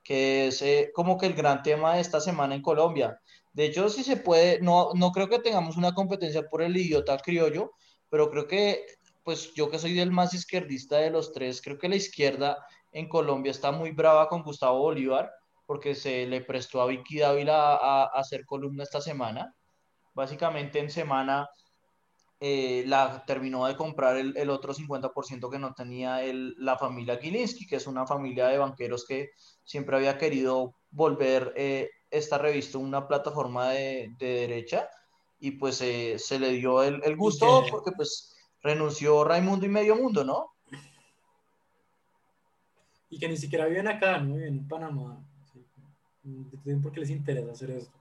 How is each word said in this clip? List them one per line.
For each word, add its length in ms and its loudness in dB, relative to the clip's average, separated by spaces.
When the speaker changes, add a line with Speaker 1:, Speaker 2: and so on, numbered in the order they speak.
Speaker 1:
que 420 2
es, 160 -2
eh, 320 4
como 240 2
que 80 2
el 80 0
gran 300 2
tema 320 2
de 40 2
esta 200 0
semana 340 -2
en 80 -6
Colombia. 560 2
De 120 0
hecho, 240 2
si 160 -2
se 120 0
puede, 440 6
no, 340 6
no 160 4
creo 180 0
que 120 4
tengamos 360 0
una 180 2
competencia 540 -2
por 140 -2
el 140 2
idiota 420 2
criollo, 540 0
pero 220 4
creo 160 -2
que, 400 0
pues, 300 -6
yo 140 0
que 120 -4
soy 140 -2
del 180 2
más 200 2
izquierdista 680 -2
de 120 4
los 220 -2
tres, 280 -6
creo 160 -10
que 120 -4
la 80 2
izquierda 680 -2
en 160 -10
Colombia 420 0
está 220 -2
muy 180 -6
brava 380 6
con 160 -4
Gustavo 340 0
Bolívar, 540 0
porque 300 -4
se 320 -4
le 160 -4
prestó 400 -4
a 40 2
Vicky 340 -4
Dávila 560 4
a, 260 4
a 180 0
hacer 240 -6
columna 380 -8
esta 180 -6
semana. 540 -6
Básicamente 680 -4
en 100 -4
semana, 580 -2
eh, 480 0
la 360 2
terminó 420 -2
de 100 -2
comprar 400 0
el, 200 -4
el 140 -2
otro 240 -6
cincuenta 360 -8
por 140 -8
ciento 240 -10
que 120 -10
no 120 -8
tenía 520 -6
el, 340 -6
la 180 0
familia 400 -4
Gilinski, 500 -6
que 100 -4
es 100 -6
una 200 -4
familia 420 0
de 100 2
banqueros 480 -4
que 240 -6
siempre 320 -4
había 220 0
querido 560 0
volver, 640 2
eh, 320 -2
esta 260 0
revista 400 0
una 300 -4
plataforma 640 -2
de, 480 -4
de 80 -6
derecha, 500 -4
y 140 -6
pues, 280 -4
eh, 380 -2
se 200 -4
le 120 0
dio 320 4
el, 220 0
el 120 2
gusto 460 6
Speaker 2:
Y 40 -4
que 40 -6
Speaker 1:
porque, 220 -4
pues, 440 -8
renunció 600 2
Raimundo 400 2
y 60 0
medio 260 4
mundo, 260 2
¿no? 280 -2
Speaker 2:
Y 100 -14
que 100 -4
ni 80 -4
siquiera 300 -2
viven 220 -2
acá, 300 0
¿no? 160 -4
Viven 240 -6
en 100 -12
Panamá. 500 -10
Sí. 120 -20
No 280 -14
entiendo 300 -2
por 100 -6
qué 80 -10
les 100 -4
interesa 420 -4
hacer 180 -12
esto. 300 -12